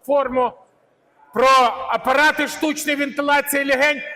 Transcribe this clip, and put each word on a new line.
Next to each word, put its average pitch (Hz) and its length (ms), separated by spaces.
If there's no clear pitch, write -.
форму, 254 480
про 240 140
апарати 277 600
штучної 302 500
вентиляції 285 680
легень 277 360